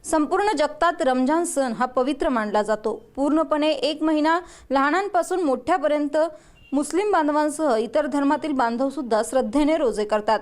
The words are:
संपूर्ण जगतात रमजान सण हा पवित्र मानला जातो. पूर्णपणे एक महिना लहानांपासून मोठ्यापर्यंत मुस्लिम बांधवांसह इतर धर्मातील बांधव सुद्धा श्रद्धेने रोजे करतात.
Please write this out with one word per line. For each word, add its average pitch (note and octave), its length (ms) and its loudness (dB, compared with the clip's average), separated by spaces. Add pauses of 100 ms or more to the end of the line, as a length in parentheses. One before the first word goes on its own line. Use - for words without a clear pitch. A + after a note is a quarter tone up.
संपूर्ण F#4 520 0
जगतात E4 440 0
रमजान C4 420 2
सण C4+ 300 -2
हा B3 120 0
पवित्र C#4 440 -2
मानला G#3+ 320 0
जातो. G#3 540 -4
पूर्णपणे D4+ 540 0
एक D4+ 340 -2
महिना D#4 360 2 (300)
लहानांपासून F4 720 0
मोठ्यापर्यंत D4 760 0 (560)
मुस्लिम E4 380 0
बांधवांसह D4+ 640 2
इतर A#3 300 0
धर्मातील D4 460 0
बांधव B3 380 0
सुद्धा A#3+ 360 -2
श्रद्धेने C4+ 520 2
रोजे G#3+ 280 0
करतात. G#3+ 360 0